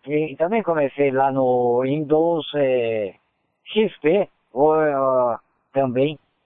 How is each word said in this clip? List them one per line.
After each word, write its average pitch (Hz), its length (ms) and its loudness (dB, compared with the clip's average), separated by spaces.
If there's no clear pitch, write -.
e, 151 280 -4
e - 20 -14
também 202 260 -2
comecei 143 480 0
lá 135 220 0
no 127 500 2
Windows, 156 720 0
é, 117 640 -2
X 214 320 -2
P, 175 320 0
ou, 139 180 2
ó, 135 680 0
também, 135 460 0